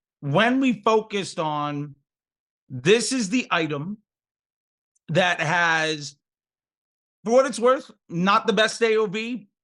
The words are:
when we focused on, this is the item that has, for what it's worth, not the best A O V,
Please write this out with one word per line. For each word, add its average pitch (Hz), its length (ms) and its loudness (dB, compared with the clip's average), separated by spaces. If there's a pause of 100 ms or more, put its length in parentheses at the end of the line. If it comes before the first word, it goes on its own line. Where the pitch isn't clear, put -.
(200)
when 214 400 2
we 262 200 0
focused 214 580 -2
on, 147 560 -6 (760)
this 175 420 0
is 247 160 -2
the 240 220 -2
item 160 480 -4 (1080)
that 175 320 0
has, 160 760 -2 (1080)
for 220 100 0
what 269 120 6
it's 233 140 -8
worth, 254 300 0 (180)
not 202 380 2
the 226 80 2
best 214 260 0
A 226 160 2
O 220 100 2
V, 220 400 -8 (180)